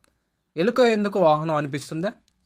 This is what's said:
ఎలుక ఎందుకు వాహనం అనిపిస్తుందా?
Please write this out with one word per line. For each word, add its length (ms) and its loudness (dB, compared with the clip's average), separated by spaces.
ఎలుక 220 0
ఎందుకు 400 2
వాహనం 360 2
అనిపిస్తుందా? 540 -6